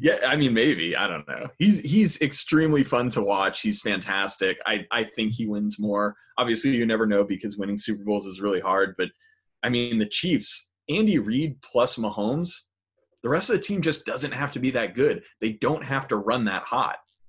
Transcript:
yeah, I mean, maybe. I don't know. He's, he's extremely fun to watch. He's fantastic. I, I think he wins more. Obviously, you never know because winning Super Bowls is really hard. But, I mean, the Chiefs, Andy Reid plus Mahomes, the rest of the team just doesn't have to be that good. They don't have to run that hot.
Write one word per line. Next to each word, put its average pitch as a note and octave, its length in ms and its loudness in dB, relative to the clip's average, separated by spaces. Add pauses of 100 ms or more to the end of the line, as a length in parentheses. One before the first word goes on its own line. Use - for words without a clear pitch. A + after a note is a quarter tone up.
yeah, D3+ 260 4
I C3+ 100 2
mean, C#3 160 4
maybe. A2 440 2
I G2 100 0
don't D#2+ 220 -6
know. B1 200 -8 (100)
He's, G3 220 6
he's F3 400 4
extremely D#3 640 2
fun B2 260 0
to A2 120 -2
watch. G2 380 0
He's G#2+ 200 0
fantastic. G2 840 -2
I, G#2 240 -2
I A2+ 140 0
think A2 280 -4
he A2+ 140 -4
wins G#2 320 -4
more. G#2 380 0 (220)
Obviously, B2 380 2
you A#2 100 2
never A2+ 200 2
know G2+ 180 4
because G2+ 320 -6
winning G2+ 220 -4
Super G#2 260 -6
Bowls G#2 220 -2
is F#2 140 -12
really G2 200 0
hard. F#2+ 380 0
But, F2+ 100 -2 (540)
I B2 60 0
mean, A#2+ 300 0
the G#2+ 80 2
Chiefs, - 640 -2 (200)
Andy F#3+ 300 2
Reid B2+ 440 -2
plus B2 340 0
Mahomes, A2+ 540 -2 (720)
the A2+ 60 -4
rest E3 200 0
of A3 80 2
the F#3 60 -2
team G3+ 180 -4
just D3+ 260 -2
doesn't C#3 260 -4
have C3+ 200 -4
to - 60 -6
be C3 140 0
that A2 220 -2
good. C3+ 280 2 (180)
They A2 120 0
don't B2+ 320 -2
have C3+ 240 -4
to A2+ 80 0
run A2 280 0
that F#2+ 200 -2
hot. A#2+ 320 -2 (320)